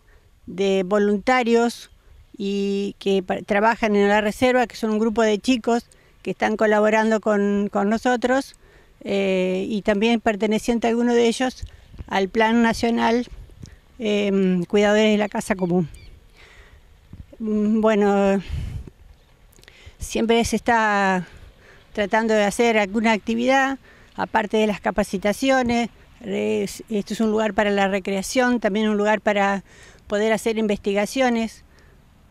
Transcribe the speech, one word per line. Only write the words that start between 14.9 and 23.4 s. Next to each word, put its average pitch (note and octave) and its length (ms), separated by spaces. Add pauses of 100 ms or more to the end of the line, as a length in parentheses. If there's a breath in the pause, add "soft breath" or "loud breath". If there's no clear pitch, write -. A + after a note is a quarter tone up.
de G#3 60
la G3+ 120
Casa A3 260
Común. F3+ 340 (1500 loud breath)
Mm, G#3+ 420
bueno, G3+ 600 (1600 loud breath)
siempre A3+ 480
se A3+ 120
está G3+ 680 (680 loud breath)
tratando A3 400
de G#3+ 100
hacer A3 340
alguna G#3+ 340
actividad, B3+ 680 (380 loud breath)